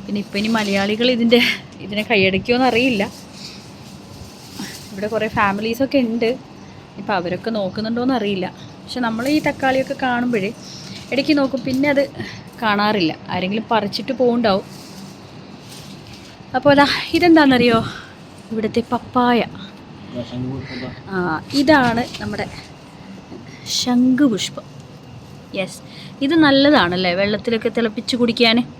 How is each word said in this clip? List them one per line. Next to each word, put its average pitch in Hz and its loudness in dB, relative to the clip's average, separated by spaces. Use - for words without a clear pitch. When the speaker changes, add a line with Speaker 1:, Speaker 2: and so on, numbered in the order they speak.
Speaker 1:
പിന്നെ 202 -6
ഇപ്പം - -8
ഇനി 214 -2
മലയാളികൾ 208 0
ഇതിൻ്റെ, 233 6
ഇതിനെ 208 -4
കൈയടക്കുമോയെന്ന് 202 2
അറിയില്ല. 226 2
ഇവിടെ 202 -6
കുറേ 214 0
ഫാമിലീസൊക്കെ 226 0
ഉണ്ട്, 226 0
ഇപ്പം 202 -4
അവരൊക്കെ 180 -6
നോക്കുന്നുണ്ടോയെന്ന് 226 -2
അറിയില്ല. 202 -2
പക്ഷെ - -10
നമ്മൾ 226 -4
ഈ - 4
തക്കാളിയൊക്കെ 269 0
കാണുമ്പോഴേ 240 0
ഇടയ്ക്ക് 277 2
നോക്കും, 269 0
പിന്നെ 269 2
അത് 285 4
കാണാറില്ല. 208 2
ആരെങ്കിലും 185 -4
പറിച്ചിട്ട് 214 -2
പോകുന്നുണ്ടാവും. 233 2
അപ്പോൾ 285 4
അതാ, 285 8
ഇതെന്താണെന്നറിയോ, 269 6
ഇവിടുത്തെ 220 -2
പപ്പായ. 240 2
Speaker 2:
ആ, 247 -10
ശംഖുപുഷ്പം. 127 -8
Speaker 1:
ആ, 190 -2
ഇതാണ് 254 4
നമ്മുടെ 208 -6
ശംഖുപുഷ്പം. 247 2
യെസ്, 185 -8
ഇത് 285 2
നല്ലതാണല്ലേ 220 6
വെള്ളത്തിലൊക്കെ 214 0
തിളപ്പിച്ച് 226 -2
കുടിക്കാൻ? 233 4